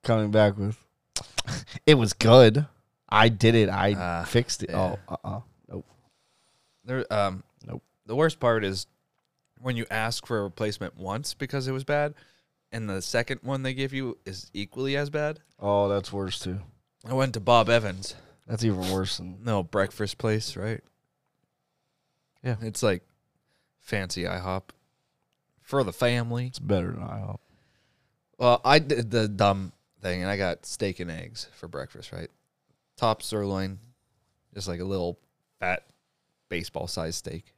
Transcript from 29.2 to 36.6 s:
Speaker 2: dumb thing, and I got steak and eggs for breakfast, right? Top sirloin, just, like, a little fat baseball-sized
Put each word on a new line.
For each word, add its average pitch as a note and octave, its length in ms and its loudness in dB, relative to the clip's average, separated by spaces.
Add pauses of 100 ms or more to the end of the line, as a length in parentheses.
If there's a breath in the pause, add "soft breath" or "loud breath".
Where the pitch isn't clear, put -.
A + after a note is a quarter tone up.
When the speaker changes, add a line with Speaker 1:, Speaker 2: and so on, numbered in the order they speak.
Speaker 2:
dumb G2 440 0 (300)
thing, F2+ 200 -4
and F#2 100 -4
I G2+ 60 -2
got F#2 280 -4
steak - 340 -6
and F2 120 -8
eggs E2+ 440 -12
for - 120 -18
breakfast, C#2+ 440 -12
right? E2+ 180 -12 (680)
Top A2 240 0
sirloin, G2 560 -4 (800)
just, F#2+ 120 -10
like, E2+ 120 -6
a F2+ 60 -8
little F#2 340 -4 (400)
fat F2+ 260 -4 (640)
baseball-sized E2+ 680 -6